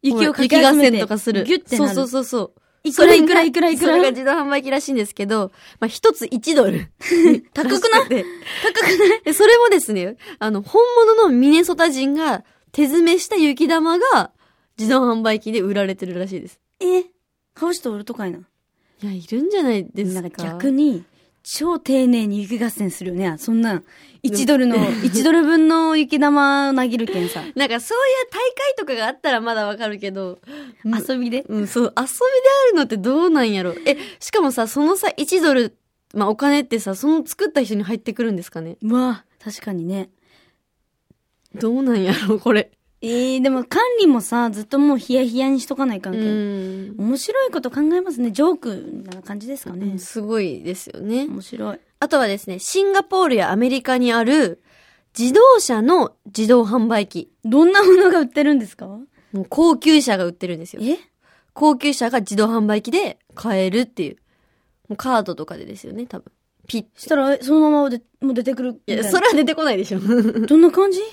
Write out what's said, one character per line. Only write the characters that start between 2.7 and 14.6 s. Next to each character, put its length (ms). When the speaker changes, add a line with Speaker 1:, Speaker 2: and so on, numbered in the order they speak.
Speaker 1:
い 60
く 120
ら 80
い 120
く 80
ら 100
い 80
く 80
ら 120
い 60
く 80
ら？ 60
Speaker 2:
そ 60
れ 60
が 80
自 120
動 80
販 180
売 140
機 80
ら 80
し 80
い 60
ん 20
で 100
す 80
け 120
ど、 260
ま 40
あ、 40
一 240
つ 140
一 280
ド 160
ル。 160
Speaker 1:
<laughs> 340
高 240
く 120
な 80
い？ 20
Speaker 2:
安 40
く 40
て。 180
Speaker 1:
高 240
く 120
な 180
い？ 80
Speaker 2:
で、 80
そ 120
れ 120
も 100
で 140
す 100
ね、 240
あ 100
の、 120
本 200
物 180
の 140
ミ 220
ネ 160
ソ 100
タ 160
人 220
が 320
手 120
詰 200
め 160
し 80
た 80
雪 320
玉 320
が 320